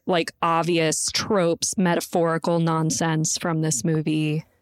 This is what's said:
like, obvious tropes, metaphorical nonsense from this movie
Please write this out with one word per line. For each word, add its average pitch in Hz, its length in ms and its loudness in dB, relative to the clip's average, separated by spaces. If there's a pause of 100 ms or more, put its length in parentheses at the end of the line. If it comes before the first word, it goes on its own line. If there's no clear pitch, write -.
like, 175 260 0 (100)
obvious 165 720 2
tropes, - 640 -2
metaphorical 170 840 0
nonsense 160 760 0
from 160 240 -2
this 156 220 -2
movie 156 600 0 (180)